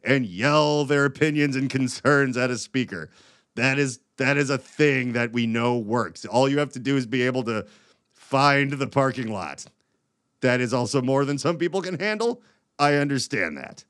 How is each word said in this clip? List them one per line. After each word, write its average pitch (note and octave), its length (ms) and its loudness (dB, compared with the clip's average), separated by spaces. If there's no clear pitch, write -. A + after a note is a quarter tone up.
and B2+ 240 2
yell D3 600 2
their C#3+ 180 2
opinions D3 540 0
and C3 120 -2
concerns C3 680 0
at B2+ 140 0
a A#2+ 60 -4
speaker. G2 520 -6
That C3+ 220 0
is, C3+ 220 -2
that C#3 220 0
is C#3 120 0
a C#3 80 0
thing C3 540 0
that A#2 220 -2
we A#2+ 120 0
know A#2 320 0
works. G#2+ 460 -2
All B2+ 240 2
you C#3+ 120 0
have C#3+ 120 -2
to C3 80 -10
do C3+ 160 -2
is B2+ 100 0
be B2 180 -2
able B2+ 200 0
to A2 220 -4
find C#3 600 2
the C3 140 -4
parking B2+ 420 -2
lot. E2+ 360 -8
That B2 220 2
is A#2+ 120 -2
also B2+ 280 0
more C3+ 240 2
than C#3+ 120 -2
some E3+ 200 -2
people F3 240 -2
can F#3 180 -6
handle. G#3+ 420 -4
I D3 160 4
understand B2+ 600 -2
that. - 320 -16